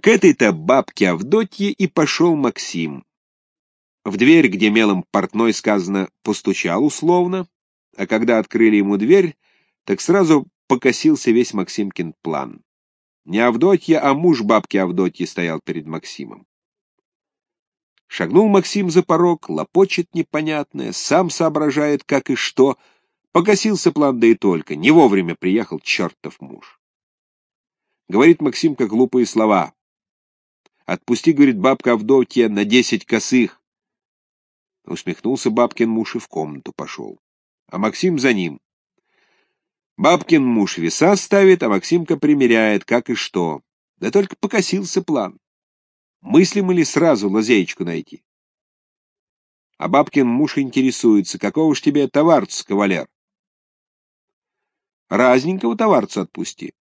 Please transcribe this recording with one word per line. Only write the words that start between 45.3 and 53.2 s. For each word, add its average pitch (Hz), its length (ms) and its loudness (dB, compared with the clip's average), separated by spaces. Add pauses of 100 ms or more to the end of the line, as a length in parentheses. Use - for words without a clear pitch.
Мыслимо 185 540 2
ли 170 100 2
сразу 131 460 0
лазеечку 104 560 0
найти? 80 400 -10 (1500)
А 82 100 -8
бабкин 135 400 2
муж 139 300 0
интересуется, 120 840 0
какого 156 340 0
ж - 80 -4
тебе 143 280 0
товарца, 147 560 0
кавалер? 98 420 -2 (2000)